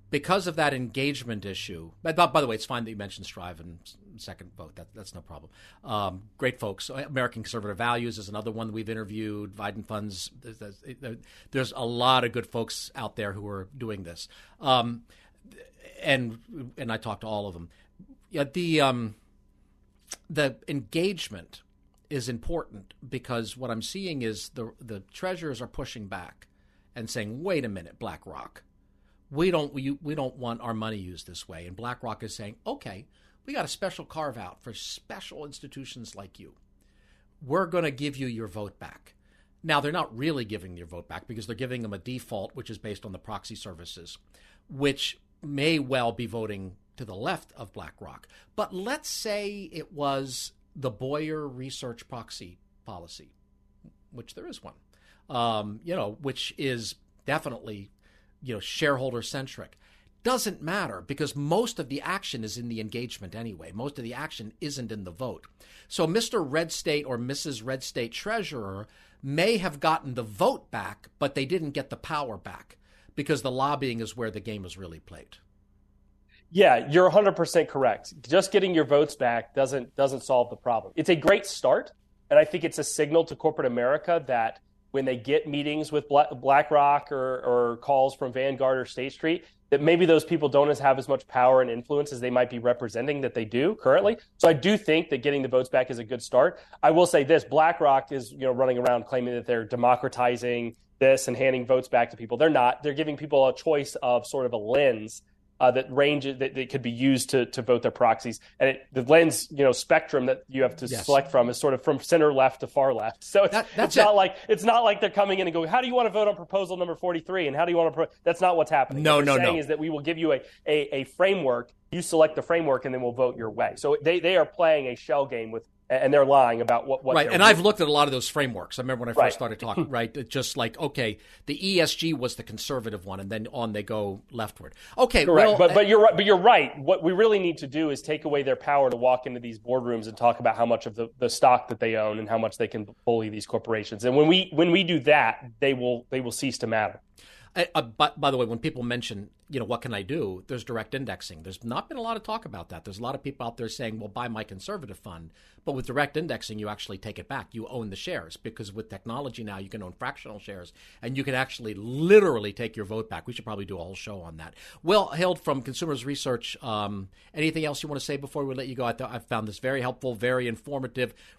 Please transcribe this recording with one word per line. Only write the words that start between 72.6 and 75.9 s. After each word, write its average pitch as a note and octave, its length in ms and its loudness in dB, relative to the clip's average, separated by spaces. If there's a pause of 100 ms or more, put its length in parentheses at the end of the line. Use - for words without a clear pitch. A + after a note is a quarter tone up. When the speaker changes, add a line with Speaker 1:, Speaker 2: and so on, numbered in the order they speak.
Speaker 1:
because D3 280 -2
the C3 80 -2
lobbying C3+ 480 -2
is A2 180 -8
where A2+ 140 -4
the G#2+ 80 -10
game G2+ 260 -10
is F2 140 -16
really E2 220 -16
played. - 380 -20 (1160)